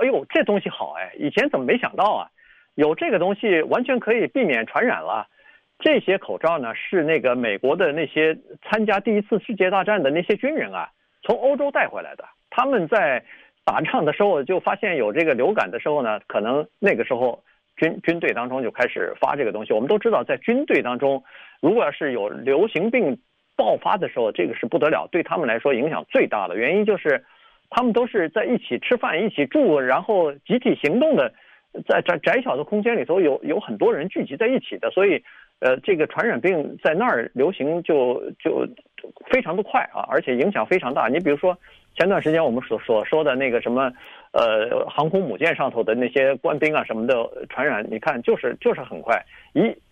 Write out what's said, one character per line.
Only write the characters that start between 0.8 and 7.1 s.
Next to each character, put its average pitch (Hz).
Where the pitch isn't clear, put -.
哎， 90
以 147
前 269
怎 -
么 127
没 196
想 -
到 196
啊？” 98
有 151
这 330
个 196
东 185
西 196
完 165
全 247
可 214
以 220
避 262
免 120
传 180
染 95
了。 101
这 302
些 190
口 101
罩 165
呢， 117
是 -
那 156